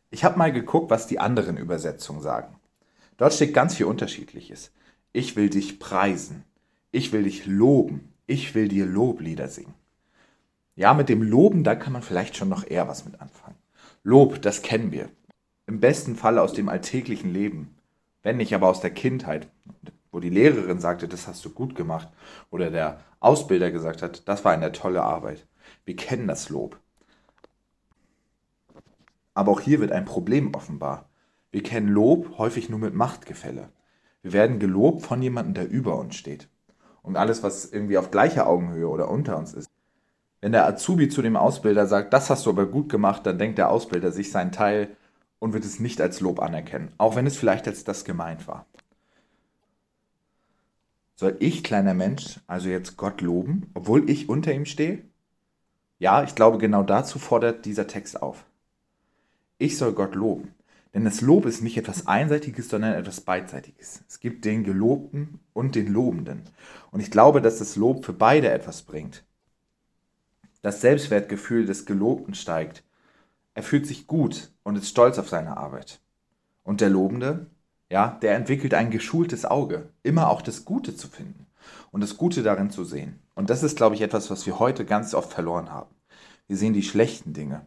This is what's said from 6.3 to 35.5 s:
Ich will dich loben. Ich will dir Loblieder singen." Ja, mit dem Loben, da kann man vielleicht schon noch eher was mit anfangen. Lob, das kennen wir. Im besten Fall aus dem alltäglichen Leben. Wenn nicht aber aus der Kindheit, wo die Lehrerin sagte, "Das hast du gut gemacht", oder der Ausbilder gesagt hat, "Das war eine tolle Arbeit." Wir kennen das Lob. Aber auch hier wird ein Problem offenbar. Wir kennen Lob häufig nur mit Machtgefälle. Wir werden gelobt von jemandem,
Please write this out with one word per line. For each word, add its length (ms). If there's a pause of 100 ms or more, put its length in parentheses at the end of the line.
Ich 200
will 100
dich 240
loben. 680 (140)
Ich 300
will 100
dir 180
Loblieder 600
singen." 280 (1000)
Ja, 180
mit 160
dem 140
Loben, 400
da 140
kann 160
man 100
vielleicht 340
schon 120
noch 200
eher 200
was 160
mit 160
anfangen. 340 (480)
Lob, 400
das 200
kennen 280
wir. 180 (600)
Im 100
besten 380
Fall 200
aus 160
dem 160
alltäglichen 640
Leben. 440 (480)
Wenn 140
nicht 180
aber 100
aus 140
der 100
Kindheit, 580 (600)
wo 80
die 120
Lehrerin 500
sagte, 260
"Das 220
hast 160
du 60
gut 260
gemacht", 320 (420)
oder 220
der 260 (220)
Ausbilder 500
gesagt 320
hat, 240
"Das 180
war 60
eine 220
tolle 320
Arbeit." 420 (380)
Wir 100
kennen 320
das 220
Lob. 320 (2500)
Aber 200
auch 80
hier 180
wird 140
ein 140
Problem 500
offenbar. 520 (440)
Wir 100
kennen 240
Lob 500
häufig 320
nur 120
mit 140
Machtgefälle. 720 (540)
Wir 100
werden 260
gelobt 440
von 200
jemandem, 320